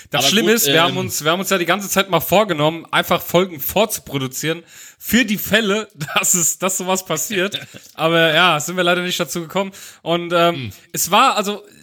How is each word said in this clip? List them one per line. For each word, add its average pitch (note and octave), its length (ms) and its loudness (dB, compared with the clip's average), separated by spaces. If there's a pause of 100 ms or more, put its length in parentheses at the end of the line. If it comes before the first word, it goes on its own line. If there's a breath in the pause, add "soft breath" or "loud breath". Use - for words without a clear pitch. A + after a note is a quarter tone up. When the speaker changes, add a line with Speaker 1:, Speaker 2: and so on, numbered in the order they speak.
(100)
Speaker 1:
Das C3+ 120 0
Speaker 2:
Aber C#3 80 2
Speaker 1:
Schlimme G#3+ 180 2
Speaker 2:
gut, A3+ 80 4
Speaker 1:
ist, G#3+ 120 0
wir D#3 140 4
haben F3 100 2
Speaker 2:
ähm, - 40 -4
Speaker 1:
uns, F#3 260 -4
wir D3+ 80 2
haben F3 100 2
uns F#3+ 100 -6
ja G3 80 2
die F3 80 -2
ganze F#3+ 240 0
Zeit G3 180 0
mal F3 120 2
vorgenommen, E3 680 2
einfach F3+ 300 0
Folgen F3 400 0
vorzuproduzieren D#3 1000 -4 (360 loud breath)
für A#3+ 280 2
die G3+ 100 -2
Fälle, G#3 520 0 (140)
<laughs> - 120 -10
dass F#3+ 180 0
es, E3+ 260 0
dass F#3 200 -2
sowas F#3 260 -2
passiert. F3+ 560 -4 (180 loud breath)
Speaker 2:
<laughs> - 160 -20
Speaker 1:
Aber E3 400 2
ja, E3+ 240 4
sind E3+ 200 -6
wir F3+ 60 0
leider F3 180 2
nicht F3+ 180 -4
dazu F3 220 -4
gekommen. F#3 280 -4 (300 loud breath)
Und, E3+ 320 -4
ähm, E3+ 220 4
Speaker 2:
Hm. B2 180 -8 (200 loud breath)
Speaker 1:
es - 180 -4
war, A3 260 4
also, G#3 260 -4 (200)